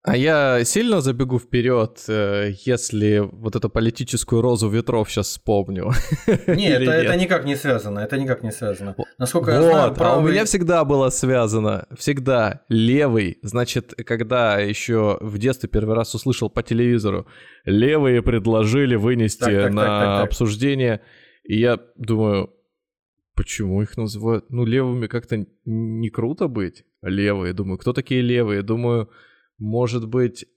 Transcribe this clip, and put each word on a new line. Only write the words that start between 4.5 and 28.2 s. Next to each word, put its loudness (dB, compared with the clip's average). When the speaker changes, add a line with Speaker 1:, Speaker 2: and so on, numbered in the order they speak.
Speaker 1:
ветров 0
щас -2
вспомню? -2
<laughs> 0
Speaker 2:
Не, 0
Speaker 1:
Или 2
Speaker 2:
это, 2
это 2
Speaker 1:
нет? 0
Speaker 2:
никак -2
не -2
связано, -2
это -4
никак -4
не -6
связано. -8
Speaker 1:
Во-, -6
Speaker 2:
Насколько 0
я 4
Speaker 1:
вот, 6
Speaker 2:
знаю, 4
Speaker 1:
а 0
у -8
Speaker 2:
правый 2
Speaker 1:
меня 2
всегда 2
было 2
связано, 0
всегда 0
левый, 2
значит, -4
когда 0
еще 0
в -8
детстве -2
первый 0
раз -2
услышал -2
по -4
телевизору, 0
левые 4
предложили 2
вынести 0
Speaker 2:
Так, 2
так, 4
так, 0
Speaker 1:
на 0
Speaker 2:
так, 2
так. 0
Speaker 1:
обсуждение, 0
и -2
я 4
думаю, 0
почему -2
их -6
называют? -4
Ну, -4
левыми -2
как-то -6
н-, -6
не -4
круто -4
быть, -6
левые, -2
думаю, -4
кто -2
такие -2